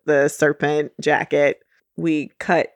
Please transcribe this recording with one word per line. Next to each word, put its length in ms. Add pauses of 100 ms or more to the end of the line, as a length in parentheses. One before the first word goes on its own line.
the 220
serpent 720
jacket. 600 (380)
We 400
cut 380